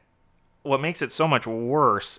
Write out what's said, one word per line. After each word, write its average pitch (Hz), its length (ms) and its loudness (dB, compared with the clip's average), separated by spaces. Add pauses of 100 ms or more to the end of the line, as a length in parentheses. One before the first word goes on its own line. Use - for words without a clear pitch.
(640)
what 135 180 0
makes 165 220 -6
it 127 80 -4
so 160 160 0
much 135 180 0
worse 117 720 2